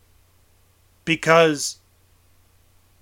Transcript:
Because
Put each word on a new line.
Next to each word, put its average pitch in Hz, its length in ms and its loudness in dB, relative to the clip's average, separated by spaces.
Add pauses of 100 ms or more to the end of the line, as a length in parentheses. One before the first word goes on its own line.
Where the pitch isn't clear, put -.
(1040)
Because 160 760 0 (1200)